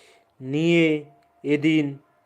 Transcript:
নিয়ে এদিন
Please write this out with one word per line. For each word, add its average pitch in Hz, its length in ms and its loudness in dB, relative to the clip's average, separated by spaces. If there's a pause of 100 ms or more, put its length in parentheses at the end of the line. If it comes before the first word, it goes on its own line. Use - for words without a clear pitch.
(420)
নিয়ে 156 640 0 (380)
এদিন 147 540 0 (280)